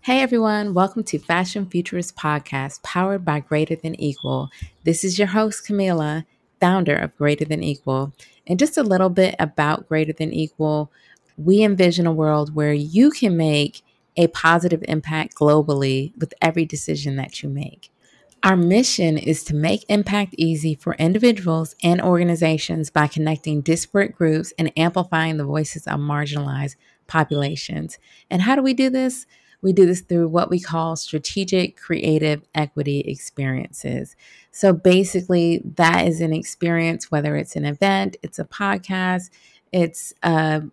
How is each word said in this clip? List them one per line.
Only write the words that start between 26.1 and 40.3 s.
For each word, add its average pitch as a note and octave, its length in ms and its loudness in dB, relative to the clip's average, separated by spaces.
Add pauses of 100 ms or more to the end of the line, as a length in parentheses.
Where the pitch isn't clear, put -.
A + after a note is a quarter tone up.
populations. D#3 960 -4 (280)
And F3+ 140 0
how B3 140 2
do C4+ 60 0
we C4 120 2
do C4 160 2
this? B3+ 360 -4 (380)
We F#3+ 80 4
do F#3 140 8
this F3+ 140 2
through E3+ 260 0
what E3 240 0
we F3+ 80 0
call E3 380 -4
strategic F3+ 800 -4
creative D#3 680 0 (100)
equity C#3+ 460 -2
experiences. C3+ 1160 -6 (340)
So F#3+ 220 4
basically, F3+ 920 2 (140)
that E3+ 320 4
is E3 120 0
an D#3+ 120 0
experience, E3 800 -2
whether D3 240 0
it's D3+ 180 -6
an D3 100 -4
event, F#3+ 600 -2
it's - 160 -12
a D#3+ 40 -6
podcast, F#3 840 -4 (400)
it's E3+ 440 -2 (100)
a D#3 480 2